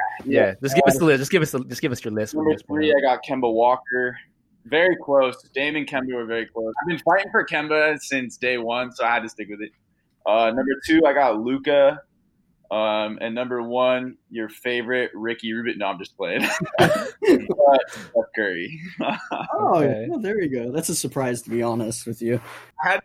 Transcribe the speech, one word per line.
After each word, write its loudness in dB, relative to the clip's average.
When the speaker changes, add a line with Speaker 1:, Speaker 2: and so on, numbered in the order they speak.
Speaker 1:
Yeah, 2
Speaker 2:
yeah. 0
Speaker 1:
just -2
give 6
us 6
the 0
Speaker 2:
Uh, 6
Speaker 1:
list. 6
Just -4
give 4
us -2
the, -2
just -12
give 0
us -6
your -4
list -2
from -4
Speaker 2:
Number 4
Speaker 1:
this -8
point -6
Speaker 2:
three, 4
Speaker 1:
on. 4
Speaker 2:
I 4
got -2
Kemba 0
Walker. 0
Very 4
close. 4
Dame -2
and -4
Kemba -4
were -6
very -4
close. -6
I've -6
been -2
fighting 2
for 2
Kemba 0
since -6
day 0
one, -4
so -4
I 2
had 0
to -8
stick -14
with -12
it. -12
Uh, 4
number 0
two, 6
I 6
got 2
Luka. 2
Um, 0
and -6
number -4
one, 0
your -6
favorite, -2
Ricky -6
Rubin. -4
No, -2
I'm -4
just -16
playing. -4
<laughs> -2
But 4
Steph -14
Curry. -2
<laughs> -12
Speaker 3:
Oh, 2
Speaker 1:
Okay. 0
Speaker 3:
well, -4
there -4
we 0
go. -4
That's -4
a -2
surprise, -4
to -14
be -2
honest -2
with -10
you. 0
Speaker 2:
I 2
had 2
to -10